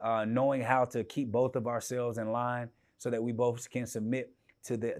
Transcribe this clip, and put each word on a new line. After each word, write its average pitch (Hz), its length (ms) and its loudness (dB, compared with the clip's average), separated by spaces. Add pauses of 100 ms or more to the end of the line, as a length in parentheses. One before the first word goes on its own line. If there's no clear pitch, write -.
uh, 110 240 2
knowing 131 360 2
how 127 240 4
to 117 180 -2
keep 123 280 -4
both 127 240 2
of 120 120 0
ourselves 120 500 -2
in 110 140 -4
line 120 380 -2 (280)
so 123 140 -4
that 117 100 0
we 117 120 0
both 120 360 0
can 123 160 -4
submit 120 460 -4 (320)
to 123 120 -2
the 110 240 -2